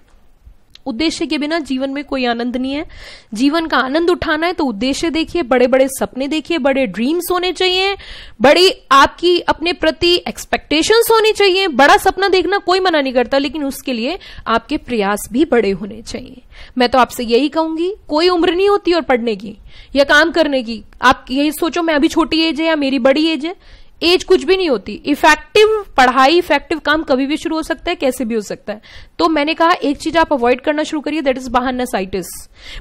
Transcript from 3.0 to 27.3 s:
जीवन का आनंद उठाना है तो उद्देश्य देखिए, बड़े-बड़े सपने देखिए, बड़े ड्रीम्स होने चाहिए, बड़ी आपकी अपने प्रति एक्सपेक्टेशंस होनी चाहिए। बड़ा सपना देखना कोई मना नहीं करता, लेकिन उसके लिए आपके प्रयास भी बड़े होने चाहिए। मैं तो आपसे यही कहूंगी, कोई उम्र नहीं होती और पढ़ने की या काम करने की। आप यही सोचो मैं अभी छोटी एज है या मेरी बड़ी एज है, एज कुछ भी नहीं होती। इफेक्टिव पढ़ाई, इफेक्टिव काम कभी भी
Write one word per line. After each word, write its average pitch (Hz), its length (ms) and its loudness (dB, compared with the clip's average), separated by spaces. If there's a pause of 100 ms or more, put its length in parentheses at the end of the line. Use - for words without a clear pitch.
जीवन 285 340 0
का 294 100 -2
आनंद 285 320 0
उठाना 330 380 -2
है 359 60 -2
तो 339 120 -4
उद्देश्य 262 440 -4
देखिए, 320 340 -4
बड़े-बड़े 254 440 2
सपने 254 400 -6
देखिए, 311 300 -4
बड़े 269 300 0
ड्रीम्स 247 440 -2
होने 359 200 -2
चाहिए, 370 460 -2 (440)
बड़ी 294 320 4 (180)
आपकी 294 480 4
अपने - 340 -2
प्रति 349 540 0
एक्सपेक्टेशंस 427 840 0
होनी 440 200 4
चाहिए। 392 360 2
बड़ा 294 300 6
सपना 381 300 0
देखना 370 300 2
कोई 370 220 0
मना 349 220 2
नहीं 262 120 -4
करता, 247 240 0
लेकिन 285 260 -2
उसके 269 300 -6
लिए 254 260 -4 (280)
आपके 269 300 -2
प्रयास 208 420 -2 (120)
भी 262 140 2
बड़े 220 260 2
होने 202 300 -8
चाहिए। - 400 -14 (360)
मैं 240 120 2
तो 262 100 2
आपसे 240 240 0
यही 240 260 2
कहूंगी, 320 460 -2 (120)
कोई 320 220 2
उम्र 359 260 2
नहीं 392 140 2
होती 392 240 0
और 330 80 2
पढ़ने 233 340 -2
की - 220 -14 (380)
या 277 80 4
काम 294 280 4
करने 285 320 0
की। 220 200 -10 (180)
आप 262 300 2
यही 285 200 0
सोचो 339 320 -2
मैं 330 100 0
अभी 302 140 2
छोटी 320 340 0
एज 320 200 -2
है 330 60 0
या 320 80 2
मेरी 277 240 0
बड़ी 269 280 2
एज 311 180 -4
है, 359 100 -8 (480)
एज 339 200 2
कुछ 359 200 2
भी 359 140 2
नहीं 370 120 -2
होती। 208 240 -2 (120)
इफेक्टिव 392 800 2 (120)
पढ़ाई, 262 400 4
इफेक्टिव 311 420 0
काम 302 240 0
कभी 269 220 0
भी 294 120 -4